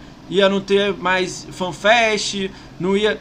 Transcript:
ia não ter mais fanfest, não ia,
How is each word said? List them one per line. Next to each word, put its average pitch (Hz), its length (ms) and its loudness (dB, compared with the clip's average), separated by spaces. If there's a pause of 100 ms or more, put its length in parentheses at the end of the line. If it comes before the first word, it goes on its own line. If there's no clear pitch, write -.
(300)
ia 190 180 4
não 196 140 2
ter 196 320 2
mais 180 580 -2
fanfest, 202 1000 0 (280)
não 185 160 0
ia, 208 260 0